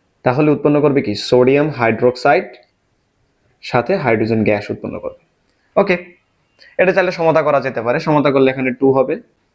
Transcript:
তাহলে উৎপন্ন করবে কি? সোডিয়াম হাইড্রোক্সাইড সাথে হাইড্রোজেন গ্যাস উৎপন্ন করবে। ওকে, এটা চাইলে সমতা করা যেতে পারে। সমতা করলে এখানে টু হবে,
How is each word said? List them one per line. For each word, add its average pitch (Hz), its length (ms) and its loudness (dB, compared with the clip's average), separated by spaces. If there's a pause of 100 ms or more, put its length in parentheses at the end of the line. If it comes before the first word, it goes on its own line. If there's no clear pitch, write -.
(240)
তাহলে 147 280 0
উৎপন্ন 147 300 0
করবে 143 200 2
কি? 104 140 -4
সোডিয়াম 135 540 2
হাইড্রোক্সাইড 123 760 0 (1160)
সাথে 131 360 -2
হাইড্রোজেন 113 460 0
গ্যাস 104 260 -2
উৎপন্ন 110 300 -10
করবে। - 220 -14 (540)
ওকে, 185 300 -2 (720)
এটা 185 140 2
চাইলে 180 200 0
সমতা 160 300 0
করা 139 200 0
যেতে 123 200 -6
পারে। 123 180 -2
সমতা 147 320 0
করলে 131 200 2
এখানে 127 220 -4
টু 135 180 0
হবে, 135 280 0 (340)